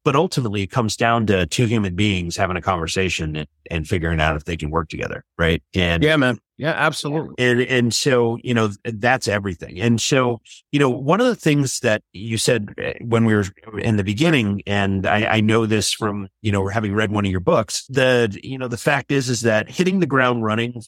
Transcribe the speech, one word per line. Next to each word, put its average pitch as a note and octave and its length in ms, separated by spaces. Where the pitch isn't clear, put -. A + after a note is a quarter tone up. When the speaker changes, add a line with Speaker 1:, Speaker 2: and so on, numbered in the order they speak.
Speaker 1:
but C3+ 120
ultimately B2 480
it F#2 80
comes A2 260
down A#2 300
to F#2+ 180
two B2 200
human G#2 300
beings F#2 400
having F2+ 220
a E2+ 40
conversation E2+ 760
and, D2+ 120
and D#2+ 160
figuring E2 320
out D#2 160
if D2+ 80
they E2+ 140
can D#2 120
work D#2+ 200
together. - 340
Right. E2 260
And F2 300
Speaker 2:
Yeah, D#3 140
man. B2+ 220
Yeah, D3+ 200
absolutely. D3 640
Speaker 1:
And, B2 220
and A#2+ 320
so, A#2+ 500
you B2 100
know, A2+ 140
th-, A2 320
that's B2 280
everything. G2 540
And A#2 180
so, B2 400
you C#3+ 80
know, C#3+ 100
one C3+ 300
of B3 60
the A#3+ 100
things D3 440
that G#2+ 240
you A2+ 240
said, G#2+ 400
uh, - 140
when A2+ 240
we A2 80
were G#2 120
in A2 180
the G2+ 60
beginning, G#2 640
and G2 400
I, G#2 180
I A2 40
know A2 240
this G#2+ 260
from, G2+ 360
you G#2+ 80
know, G2 160
having G#2 260
read G#2+ 180
one G#2 140
of G2 60
your F#2 80
books, A#2+ 500
the, B2+ 540
you C3 160
know, C3 80
the A#2 100
fact C#3+ 340
is, C3+ 180
is A2+ 120
that G#2+ 260
hitting F#3 320
the F3 60
ground B2+ 380
running A2+ 440